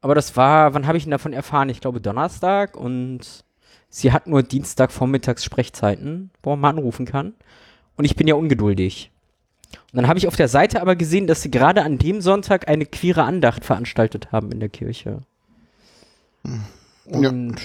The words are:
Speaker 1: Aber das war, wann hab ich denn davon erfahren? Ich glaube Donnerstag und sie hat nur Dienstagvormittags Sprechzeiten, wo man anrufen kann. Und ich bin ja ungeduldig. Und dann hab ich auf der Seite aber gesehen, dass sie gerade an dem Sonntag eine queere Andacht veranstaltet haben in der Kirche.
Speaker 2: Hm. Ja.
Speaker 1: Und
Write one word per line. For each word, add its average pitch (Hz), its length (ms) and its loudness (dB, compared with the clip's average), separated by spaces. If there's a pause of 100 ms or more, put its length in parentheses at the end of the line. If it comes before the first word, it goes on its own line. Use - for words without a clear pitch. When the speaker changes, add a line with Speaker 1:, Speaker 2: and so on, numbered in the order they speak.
Speaker 1:
Aber 139 140 2
das - 220 0
war, 147 360 6
wann 139 140 -2
hab 160 80 0
ich 165 100 -2
denn 156 60 -6
davon 143 220 -4
erfahren? 139 360 -2
Ich 120 120 -6
glaube 123 200 -6
Donnerstag 180 760 -2
und 127 440 -8 (680)
sie - 240 0
hat 156 160 0
nur 139 160 2
Dienstagvormittags 131 1000 -2
Sprechzeiten, 135 840 -4 (140)
wo 143 100 -2
man 147 240 0
anrufen 127 260 -4
kann. 147 300 -6 (640)
Und 147 80 -2
ich 143 100 2
bin 156 140 2
ja 151 80 6
ungeduldig. 107 760 0 (840)
Und 127 40 -6
dann 127 120 2
hab 170 80 4
ich 185 120 2
auf - 80 -6
der 151 120 4
Seite 160 320 2
aber 185 140 2
gesehen, 175 320 0
dass 160 160 2
sie 147 80 -6
gerade 147 320 4
an 147 160 -2
dem 185 220 0
Sonntag 190 480 0
eine 151 180 2
queere 165 380 0
Andacht 127 400 0
veranstaltet 113 640 -2
haben 107 220 -4
in 107 80 -8
der 107 80 -6
Kirche. 113 540 -10 (1200)
Speaker 2:
Hm. 123 160 -10 (640)
Ja. 135 60 4
Speaker 1:
Und 123 360 -6